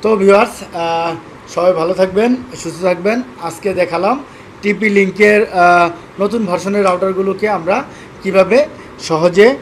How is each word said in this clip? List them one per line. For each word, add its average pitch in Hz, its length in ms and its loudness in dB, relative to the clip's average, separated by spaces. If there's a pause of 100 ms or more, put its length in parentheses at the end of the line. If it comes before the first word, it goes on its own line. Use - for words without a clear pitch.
তো 220 140 2
ভিউয়ার্স, 196 600 2
আহ, 165 380 -4 (400)
সবাই 180 180 2
ভালো 170 220 -2
থাকবেন, 190 420 0 (200)
সুস্থ 165 260 -10
থাকবেন। 185 400 -2 (200)
আজকে 170 320 -6
দেখালাম 180 500 -2 (380)
টিপি 202 280 0
লিঙ্কের, 208 640 2
আহ, 175 380 4 (320)
নতুন 208 240 -2
ভার্সনের 190 380 -2
রাউটারগুলোকে 190 640 -2
আমরা 196 360 -2 (380)
কিভাবে 190 440 2 (340)
সহজে 175 600 2